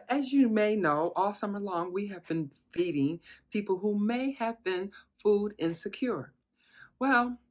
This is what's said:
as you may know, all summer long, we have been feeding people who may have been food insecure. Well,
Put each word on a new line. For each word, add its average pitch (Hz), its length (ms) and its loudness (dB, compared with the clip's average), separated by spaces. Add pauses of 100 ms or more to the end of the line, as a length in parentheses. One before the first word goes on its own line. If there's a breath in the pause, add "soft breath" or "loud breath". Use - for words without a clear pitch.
as 269 240 0
you 269 160 6
may 214 260 4
know, 165 400 2
all 196 180 2
summer 202 280 -6
long, 180 320 -4
we 202 160 -4
have 180 180 -12
been 160 240 -2 (220)
feeding 165 480 0 (320 loud breath)
people 202 260 -2
who 208 180 0
may 240 360 0
have 233 320 -6
been 185 260 -2 (320 loud breath)
food 208 340 2
insecure. 165 760 -4 (640 soft breath)
Well, 247 400 2 (120)